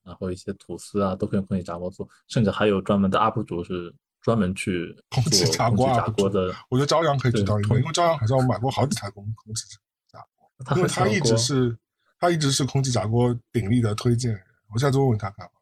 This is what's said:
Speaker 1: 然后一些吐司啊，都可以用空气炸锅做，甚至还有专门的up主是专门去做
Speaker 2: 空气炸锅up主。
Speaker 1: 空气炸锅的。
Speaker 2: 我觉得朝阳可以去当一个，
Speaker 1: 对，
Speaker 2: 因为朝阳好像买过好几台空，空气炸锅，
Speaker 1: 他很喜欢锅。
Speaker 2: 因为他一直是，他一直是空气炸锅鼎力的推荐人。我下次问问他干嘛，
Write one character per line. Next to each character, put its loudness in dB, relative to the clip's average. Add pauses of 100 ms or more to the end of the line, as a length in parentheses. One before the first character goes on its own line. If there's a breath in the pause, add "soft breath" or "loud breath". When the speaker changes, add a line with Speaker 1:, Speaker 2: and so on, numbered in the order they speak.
Speaker 1:
然 -16
后 -6
一 -6
些 -12
吐 -14
司 -4
啊， 0
都 -4
可 -4
以 2
用 -6
空 -2
气 -4
炸 -10
锅 -6
做， -12 (220 soft breath)
甚 2
至 2
还 2
有 2
专 2
门 4
的 2
up 0
主 -6
是 -8 (280)
专 0
门 2
去 -4 (160)
做 0
Speaker 2:
空 -2
气 2
炸 0
锅 2
up 0
主。 0
Speaker 1:
空 2
气 -
炸 -
锅 -
的。 -2 (140 loud breath)
Speaker 2:
我 0
觉 4
得 2
朝 2
阳 2
可 0
以 2
去 2
当 0
一 0
个， 0
Speaker 1:
对， 2
Speaker 2:
因 0
为 -8
朝 2
阳 2
好 -2
像 2
买 2
过 -2
好 0
几 -2
台 -8
空， -18 (200)
空 -14
气 -8 (420)
炸 -20 (160)
锅， -20 (180)
Speaker 1:
他 0
很 2
喜 -4
欢 2
锅。 0
Speaker 2:
因 -
为 2
他 2
一 4
直 4
是， 0 (420)
他 2
一 2
直 2
是 0
空 0
气 -2
炸 0
锅 2 (200)
鼎 0
力 4
的 0
推 2
荐 -2
人。 -6 (320)
我 -2
下 2
次 2
问 4
问 2
他 -6
干 -18
嘛， -20 (100)